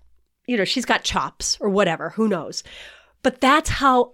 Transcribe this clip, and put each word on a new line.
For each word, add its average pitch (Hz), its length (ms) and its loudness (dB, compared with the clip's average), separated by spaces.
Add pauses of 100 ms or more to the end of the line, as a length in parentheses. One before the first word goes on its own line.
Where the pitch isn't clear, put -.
(480)
you 247 80 0
know, 196 80 0
she's 240 220 -2
got - 180 0
chops - 560 -4
or 240 80 -2
whatever, 175 420 0
who 220 160 0
knows?" 170 380 -6 (580)
But - 180 -2
that's 294 300 4
how 254 440 2